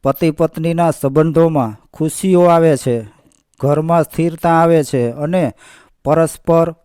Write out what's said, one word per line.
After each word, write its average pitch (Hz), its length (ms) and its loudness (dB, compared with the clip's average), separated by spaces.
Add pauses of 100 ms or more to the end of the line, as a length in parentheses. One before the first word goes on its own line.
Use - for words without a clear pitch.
પતિ 147 280 -2
પત્નીના 165 600 -2
સંબંધોમાં 147 840 0 (160)
ખુશીઓ 175 480 0
આવે 165 360 4
છે, 117 300 -4 (520)
ઘરમાં 156 440 0
સ્થિરતા 165 580 -2
આવે 165 220 2
છે 120 280 -2
અને 151 420 -4 (500)
પરસ્પર 165 720 0 (120)